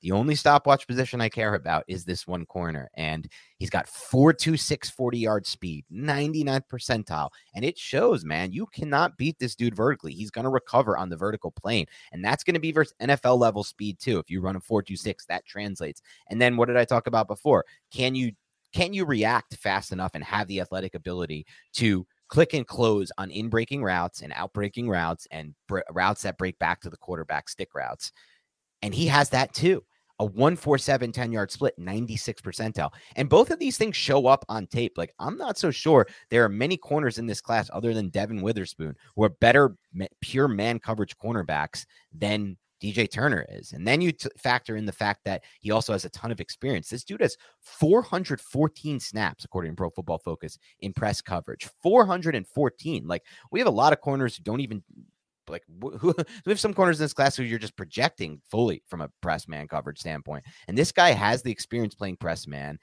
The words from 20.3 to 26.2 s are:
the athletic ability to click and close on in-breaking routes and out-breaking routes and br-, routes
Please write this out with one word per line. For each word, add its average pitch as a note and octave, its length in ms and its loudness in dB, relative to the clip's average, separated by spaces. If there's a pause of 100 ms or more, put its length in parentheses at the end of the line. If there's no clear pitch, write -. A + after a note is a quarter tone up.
the F#2+ 120 -4
athletic F#2 360 -6
ability E2 500 -8 (280)
to G2+ 300 2 (240)
click D#3 240 4
and C3+ 140 -2
close G#2+ 500 2
on F#2+ 140 -8
in-breaking A2+ 520 -2
routes F2+ 380 -2
and D2 140 -12
out-breaking G2+ 520 -6
routes E2 440 -2
and D2+ 240 -12 (120)
br-, F#2 140 -4 (100)
routes F2+ 300 0